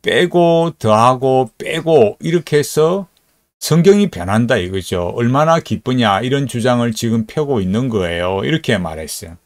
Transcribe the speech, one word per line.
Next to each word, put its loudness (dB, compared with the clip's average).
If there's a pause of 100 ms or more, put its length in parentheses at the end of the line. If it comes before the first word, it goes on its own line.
빼고 2
더하고 2
빼고 2
이렇게 -2
해서 0 (520)
성경이 4
변한다 0
이거죠. -4
얼마나 2
기쁘냐, -2
이런 -2
주장을 0
지금 -2
펴고 -2
있는 -2
거예요. -2
이렇게 -2
말했어요. -10